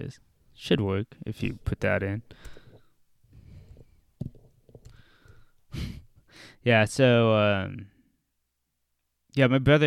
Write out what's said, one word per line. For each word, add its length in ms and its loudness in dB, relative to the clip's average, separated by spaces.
is. 140 -18
Should 260 -4
work 280 -4
if 180 -12
you 220 -8
put 160 -8
that 200 -2
in. 200 -8
<laughs> 280 -12
Yeah, 220 4
so, 500 4
um, 520 -2
yeah, 120 4
my 120 2
brother, 280 6